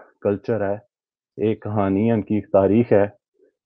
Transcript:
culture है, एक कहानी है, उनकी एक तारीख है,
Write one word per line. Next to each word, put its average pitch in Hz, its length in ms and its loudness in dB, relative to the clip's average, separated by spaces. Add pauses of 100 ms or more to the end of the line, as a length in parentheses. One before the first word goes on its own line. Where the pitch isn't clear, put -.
(220)
culture 101 400 -4
है, 101 200 -6 (560)
एक 107 240 -4
कहानी 104 440 -2
है, 117 80 2
उनकी 107 220 -2
एक 98 100 -4
तारीख 98 460 2
है, 104 260 0 (480)